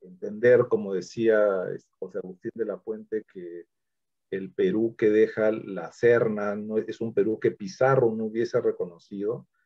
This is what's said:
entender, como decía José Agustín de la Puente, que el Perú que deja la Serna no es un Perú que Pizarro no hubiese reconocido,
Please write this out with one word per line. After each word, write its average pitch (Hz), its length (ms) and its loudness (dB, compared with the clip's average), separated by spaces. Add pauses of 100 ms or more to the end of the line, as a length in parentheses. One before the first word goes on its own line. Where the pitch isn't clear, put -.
entender, 107 680 2
como 104 240 -2
decía 110 460 2 (600)
José 92 200 -10
Agustín 92 360 -12
de 113 120 -6
la 98 100 -6
Puente, 110 560 -10
que 87 320 -16 (680)
el 95 220 -8
Perú 107 460 0
que 107 100 4
deja 107 420 4
la 95 420 -8
Serna 107 640 2
no 107 200 -6
es 110 240 -4
un 113 140 -6
Perú 107 260 0
que 117 120 2
Pizarro 123 600 0
no 110 100 -4
hubiese 113 360 -2
reconocido, 101 840 -6 (180)